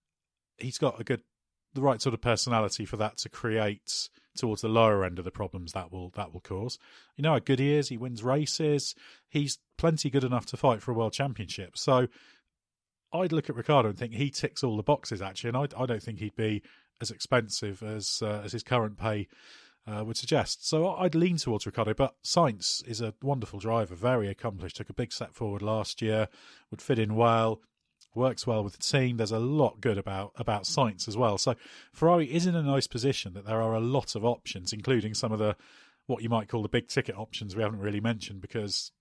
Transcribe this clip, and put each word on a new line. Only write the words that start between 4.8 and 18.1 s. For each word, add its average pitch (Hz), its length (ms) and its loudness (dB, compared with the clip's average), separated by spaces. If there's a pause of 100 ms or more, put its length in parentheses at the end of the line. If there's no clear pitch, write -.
end 90 140 -4
of 87 80 -8
the 92 40 -6
problems 90 420 -8
that 87 200 -8
will, 90 180 -10
that 92 220 -8
will 90 80 -12
cause. 104 380 -6 (380)
You 143 60 -4
know 160 100 4
how 135 60 4
good 131 200 2
he 143 160 4
is, 143 160 2
he 120 80 -6
wins 120 240 -8
races, 143 720 0 (340)
he's 147 300 -2 (180)
plenty 160 320 2
good 131 160 4
enough 123 220 0
to - 100 -8
fight 120 240 4
for 127 120 -4
a - 20 -2
world 113 180 0
championship. 104 640 -6
So 127 320 4 (1040)
I'd 175 200 0
look 156 180 0
at 120 60 -6
Ricciardo 120 340 4
and 98 80 -8
think 113 160 -6
he 135 160 0
ticks - 340 -4
all 110 140 0
the 104 40 -2
boxes, 117 380 0
actually, 95 280 -8
and 120 100 -2
I, 139 240 -2
I - 20 0
don't 120 180 -2
think 110 160 -10
he'd 110 180 -8
be 107 260 0 (380)
as 110 100 -6
expensive 110 720 -2
as, 107 400 -6